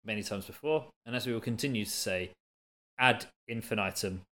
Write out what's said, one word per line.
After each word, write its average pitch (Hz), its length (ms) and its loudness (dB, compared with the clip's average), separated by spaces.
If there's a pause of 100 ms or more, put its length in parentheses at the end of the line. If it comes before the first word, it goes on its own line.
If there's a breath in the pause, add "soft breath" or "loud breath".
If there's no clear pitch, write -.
many 107 180 -2
times 98 240 -4
before, 156 400 0 (180)
and 120 120 -4
as 120 100 -2
we 123 60 0
will 113 80 0
continue 117 440 0
to 101 60 -6
say 92 400 -2 (640)
ad 127 300 6 (220)
infinitum 101 760 -2 (120)